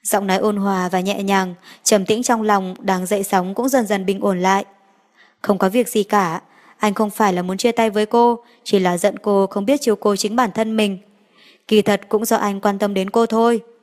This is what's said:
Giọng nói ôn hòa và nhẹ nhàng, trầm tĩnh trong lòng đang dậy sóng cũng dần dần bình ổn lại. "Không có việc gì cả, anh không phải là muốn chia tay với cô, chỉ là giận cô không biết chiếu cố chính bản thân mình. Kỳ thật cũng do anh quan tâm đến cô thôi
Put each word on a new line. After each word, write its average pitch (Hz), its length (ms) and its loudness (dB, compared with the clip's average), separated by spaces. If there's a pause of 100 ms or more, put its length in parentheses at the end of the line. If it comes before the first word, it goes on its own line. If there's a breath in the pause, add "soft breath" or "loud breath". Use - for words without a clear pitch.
Giọng 202 240 -2
nói 190 100 2
ôn 208 200 0
hòa 190 320 -2
và 185 100 -2
nhẹ 196 240 -4
nhàng, 190 320 0 (280 loud breath)
trầm 196 220 2
tĩnh 226 180 0
trong 233 180 0
lòng 196 380 0
đang 185 260 -2
dậy 202 180 -2
sóng 190 300 0
cũng 247 160 -2
dần 247 180 2
dần 196 180 -2
bình 196 160 -2
ổn 196 180 0
lại. 196 260 2 (760 soft breath)
"Không 202 160 0
có 190 120 2
việc 226 200 0
gì 208 140 -2
cả, 185 380 0 (360 soft breath)
anh 208 160 0
không 214 160 -2
phải 190 240 0
là 180 80 -2
muốn 185 160 -4
chia 233 140 0
tay 226 180 0
với 214 160 0
cô, 233 380 2 (200 soft breath)
chỉ 202 160 0
là 180 180 0
giận 196 220 0
cô 196 280 2
không 202 180 -4
biết 285 160 2
chiếu 214 140 0
cố 202 200 0
chính 202 200 -4
bản 240 160 0
thân 220 260 -2
mình. 202 200 0 (680 soft breath)
Kỳ 214 140 4
thật 202 280 0
cũng 220 160 0
do 226 120 0
anh 202 240 -4
quan 202 180 0
tâm 202 140 -2
đến 190 160 -2
cô 233 160 2
thôi 226 360 2 (200)